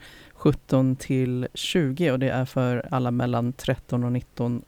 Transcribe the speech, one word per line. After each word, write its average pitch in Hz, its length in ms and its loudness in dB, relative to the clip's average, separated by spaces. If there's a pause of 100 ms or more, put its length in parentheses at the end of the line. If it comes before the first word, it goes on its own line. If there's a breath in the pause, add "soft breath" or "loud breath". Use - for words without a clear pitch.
(320 loud breath)
sjutton 131 640 2
till 127 580 -2
tjugo, 156 560 0
och 127 80 2
det 131 100 0
är 127 160 0
för 123 460 -2
alla 127 200 0
mellan 120 420 0
tretton 127 520 -2
och 120 80 -2
nitton 120 560 -4